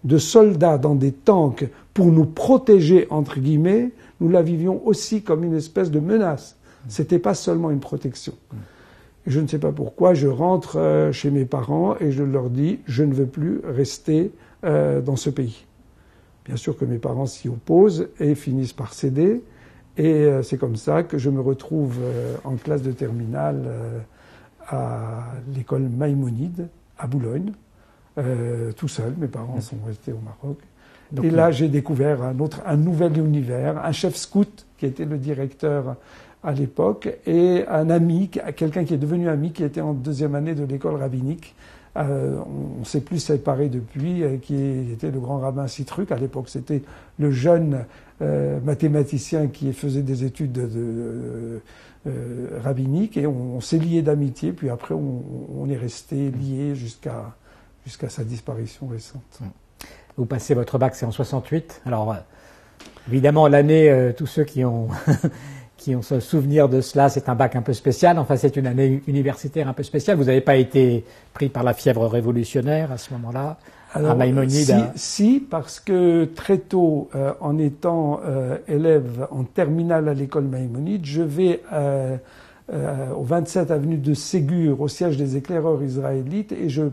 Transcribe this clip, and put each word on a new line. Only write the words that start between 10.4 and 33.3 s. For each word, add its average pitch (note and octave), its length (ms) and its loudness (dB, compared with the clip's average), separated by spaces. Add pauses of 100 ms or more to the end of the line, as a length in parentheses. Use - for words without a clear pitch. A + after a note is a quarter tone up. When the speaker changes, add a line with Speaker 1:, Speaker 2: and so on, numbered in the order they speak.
Speaker 1:
euh, D#3 340 4
chez C#3+ 180 -2
mes C#3 140 2
parents D3 560 0
et D3+ 100 2
je C3+ 120 0
leur C3+ 260 0
dis, « C#3+ 380 0
Je C3 160 0
ne D3 100 4
veux C3 140 2
plus D#3 400 -4
rester, D3+ 680 0 (320)
euh, D3 380 2
dans C3+ 140 -2
ce B2 120 -2
pays. » B2+ 380 -6 (800)
Bien B2+ 100 -8
sûr - 220 -6
que C3 80 -4
mes A#2+ 120 -4
parents B2+ 280 -4
s'y - 220 -10
opposent E3 600 4 (100)
et D3 160 2
finissent C3 380 -4
par - 220 -10
céder. E3 480 0 (560)
Et, D3+ 80 2
euh, D3+ 360 4
c'est C3 140 -4
comme A#2+ 200 -2
ça D3+ 260 0
que E3 160 -4
je C3 100 0
me C3+ 140 0
retrouve, C3+ 600 -2
euh, B2 420 -6
en C3+ 120 -6
classe D3 260 -4
de C3 100 -4
terminale, B2+ 760 -4
euh, A#2 320 -8 (680)
à A#2 560 -8 (300)
l'école C3 340 -4
Maïmonide, C#3 800 -4 (300)
à - 80 -8
Boulogne, C3+ 460 -4 (680)
euh, A#2+ 540 -4
tout D3+ 140 -8
seul. A#2 320 -6
Mes D#3 80 -4
parents A#2+ 300 -8
Speaker 2:
Mm. A2 60 -6
Speaker 1:
sont A#2+ 140 -12 (100)
restés A2 260 -10
au A2+ 100 -10
Maroc. B2 360 -12 (520)
Speaker 2:
Donc, C#3+ 140 -4
Speaker 1:
Et D#3+ 60 4
là, E3 180 6
Speaker 2:
euh, - 20 6
Speaker 1:
j'ai D3+ 180 2
découvert C#3 540 0
un B2+ 180 -4
autre, D3+ 260 -4
un D#3 100 0
nouvel D#3+ 420 2
univers, D3 640 -2